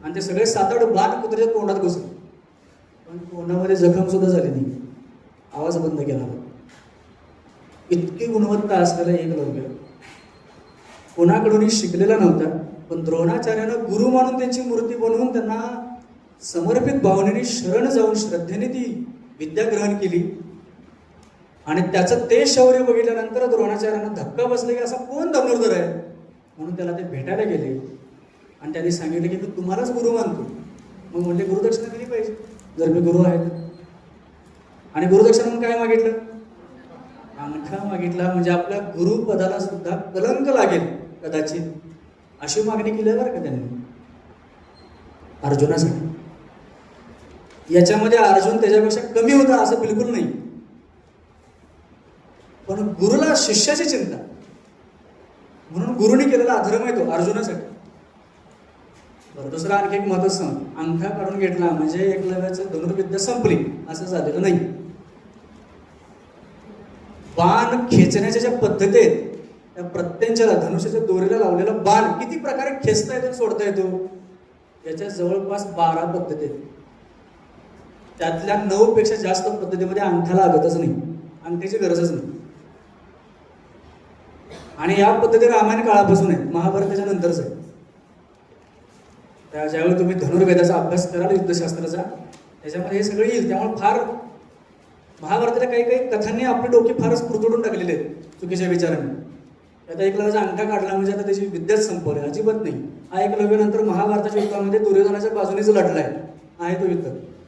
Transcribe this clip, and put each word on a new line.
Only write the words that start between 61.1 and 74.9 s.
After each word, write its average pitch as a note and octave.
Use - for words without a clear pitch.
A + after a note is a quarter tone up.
घेतला F3
म्हणजे D#3+
एकलव्याचं F#3
धनुर्विद्या F#3+
संपली A3+
असं D#3+
झालेलं F3
नाही. F3
बाण A3+
खेचण्याच्या G3+
ज्या A#3+
पद्धती G3+
आहेत, -
त्या F3+
प्रत्यंच्याला, G3+
धनुष्याच्या F3
दोरीला G3
लावलेला F#3+
बाण G#3+
किती B3+
प्रकारे C4
खेचता G#3+
येतो, B3+
सोडता G#3
येतो, F#3
याच्या E3